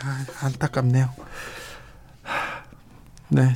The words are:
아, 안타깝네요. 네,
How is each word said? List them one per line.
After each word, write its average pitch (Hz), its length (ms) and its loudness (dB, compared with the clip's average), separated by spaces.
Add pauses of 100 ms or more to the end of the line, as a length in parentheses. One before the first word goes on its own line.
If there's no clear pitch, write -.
아, 135 420 -6
안타깝네요. 127 640 2 (2250)
네, 131 260 6